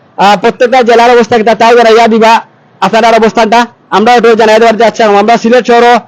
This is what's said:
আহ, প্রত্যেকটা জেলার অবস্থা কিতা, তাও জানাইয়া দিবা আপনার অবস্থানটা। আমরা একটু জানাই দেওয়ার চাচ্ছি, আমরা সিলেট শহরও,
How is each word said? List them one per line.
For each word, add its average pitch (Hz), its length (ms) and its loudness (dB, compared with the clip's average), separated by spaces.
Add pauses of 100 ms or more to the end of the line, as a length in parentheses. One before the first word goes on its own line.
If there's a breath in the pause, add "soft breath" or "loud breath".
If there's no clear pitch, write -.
(180)
আহ, 202 240 0
প্রত্যেকটা 240 400 -2
জেলার 233 300 0
অবস্থা 240 260 0
কিতা, 220 180 -2
তাও 233 200 0
জানাইয়া 226 320 2
দিবা 220 340 0 (400)
আপনার 226 340 0
অবস্থানটা। 226 500 -2 (240)
আমরা 214 260 0
একটু 233 200 2
জানাই 220 240 0
দেওয়ার 226 180 0
চাচ্ছি, 220 260 -2
আমরা 214 340 0
সিলেট 233 300 -2
শহরও, 240 400 2